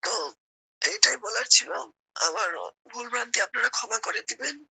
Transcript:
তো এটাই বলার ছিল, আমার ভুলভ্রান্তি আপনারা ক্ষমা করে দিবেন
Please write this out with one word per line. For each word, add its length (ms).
তো 100
এটাই 340
বলার 280
ছিল, 260
আমার 320
ভুলভ্রান্তি 520
আপনারা 280
ক্ষমা 300
করে 240
দিবেন 340